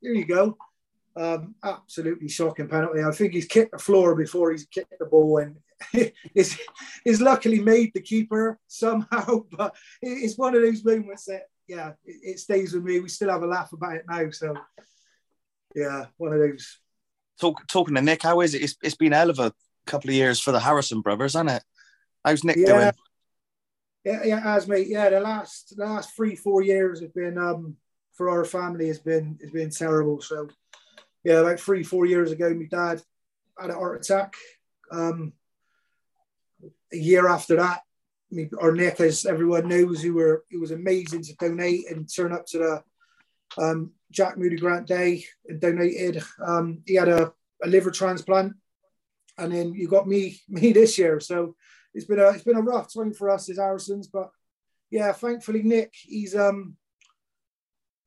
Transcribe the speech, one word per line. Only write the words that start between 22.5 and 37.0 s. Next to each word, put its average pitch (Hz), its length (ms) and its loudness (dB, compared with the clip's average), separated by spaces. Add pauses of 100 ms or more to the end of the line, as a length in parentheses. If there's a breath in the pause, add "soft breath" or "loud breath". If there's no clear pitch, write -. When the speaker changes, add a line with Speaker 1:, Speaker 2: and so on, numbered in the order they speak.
Speaker 1:
Yeah. 180 80 6
Speaker 2:
doing? 202 260 6 (1120)
Speaker 1:
Yeah, 214 200 -4
yeah, 214 120 2
it 220 60 -6
has, 208 240 0
mate. 196 200 0
Yeah, 208 220 0
the 190 120 4
last, 208 560 -8
the 202 80 -6
last 214 300 -8
three, 220 200 -4
four 196 260 0
years 190 400 0
have 160 120 -14
been, 175 240 -6
um, 165 380 -4 (380)
for 180 160 -4
our 175 160 0
family 170 420 -4
has 156 120 -6
been, 156 420 -4
has 151 100 -18
been 160 180 -6
terrible. 156 520 0
So, 151 280 -10 (720 soft breath)
yeah, 165 160 6
about 170 220 2
three, 190 220 -2
four 180 220 0
years 175 260 2
ago, 165 220 0
my 165 120 -6
dad 170 360 -4 (580)
had 185 100 -10
a - 60 -8
heart 175 260 -6
attack. 196 320 -2 (580)
Um, 165 400 -4 (1600)
a 170 40 -10
year 180 300 4